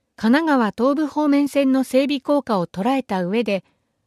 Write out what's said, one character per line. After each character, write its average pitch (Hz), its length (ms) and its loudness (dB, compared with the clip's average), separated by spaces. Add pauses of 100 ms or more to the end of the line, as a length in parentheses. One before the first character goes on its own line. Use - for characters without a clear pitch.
(160)
神 226 200 2
奈 302 240 2
川 214 120 0
東 262 240 0
部 302 120 -2
方 302 200 -2
面 285 200 2
線 277 240 0
の 262 120 2
整 262 200 0
備 285 180 -2
効 285 220 0
果 208 160 -2
を 170 80 -2
捉 226 280 -2
え 262 80 -2
た 185 200 -4
上 208 200 -2
で、 202 200 -4 (440)